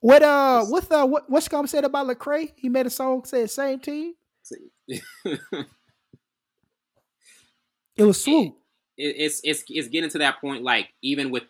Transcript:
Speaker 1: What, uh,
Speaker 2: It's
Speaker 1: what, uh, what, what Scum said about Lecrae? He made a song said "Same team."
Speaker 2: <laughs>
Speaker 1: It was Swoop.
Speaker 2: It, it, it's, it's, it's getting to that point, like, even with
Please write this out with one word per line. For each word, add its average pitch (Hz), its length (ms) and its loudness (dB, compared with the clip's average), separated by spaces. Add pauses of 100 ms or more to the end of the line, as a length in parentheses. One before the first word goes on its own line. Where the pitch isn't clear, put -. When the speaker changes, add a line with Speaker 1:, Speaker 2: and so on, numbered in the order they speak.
Speaker 1:
What, 269 220 8
uh, 277 400 4
Speaker 2:
It's 208 80 -4
Speaker 1:
what, 359 220 -2
uh, 294 140 4
what, 285 240 -2
what 294 120 2
Scum 294 240 -4
said 294 180 -2
about 277 220 -2
Lecrae? 294 500 -6
He 262 140 -8
made 254 160 0
a 240 40 -6
song 262 340 -4
said 233 260 -4
"Same 269 300 -4
team." 302 340 -8 (340)
Speaker 2:
<laughs> - 1160 -12 (2250)
Speaker 1:
It 214 80 4
was 202 180 4
Swoop. 269 340 2 (400)
Speaker 2:
It, 139 120 -10
it, - 100 -6
it's, 151 260 -2
it's, 151 240 -4
it's 131 200 -8
getting 160 220 -4
to - 80 -8
that 143 220 -2
point, 139 220 -8
like, 117 260 -2 (140)
even 139 280 -4
with 123 200 -6